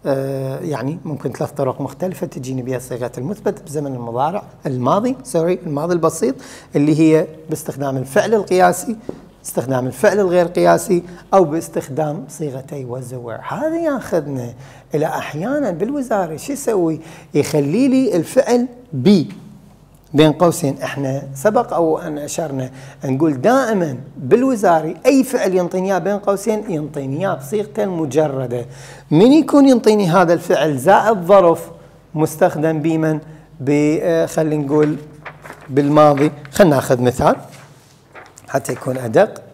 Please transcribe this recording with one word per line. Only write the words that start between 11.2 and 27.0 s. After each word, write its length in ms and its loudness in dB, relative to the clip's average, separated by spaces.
أو 100 6
باستخدام 840 -4
صيغتي 580 -10
was 280 -10
و 220 -12
were. 160 -12
هذا 240 -4
ياخذنا 760 -4
إلى 120 0
أحيانا 640 -4
بالوزارة 640 -4
شو 160 -10
يسوي؟ 480 -2
يخلي 540 2
لي 280 2
الفعل 520 0
be 280 6
بين 180 6
قوسين. 500 0
احنا 400 -6
سبق 400 0
او 240 2
ان 200 -8
اشرنا 520 -8
نقول 360 0
دائما 580 0
بالوزاري 800 2
اي 180 4
فعل 300 -2
ينطيني 380 -2
اياه 60 0
بين 200 -2
قوسين 520 -2
ينطيني 480 -6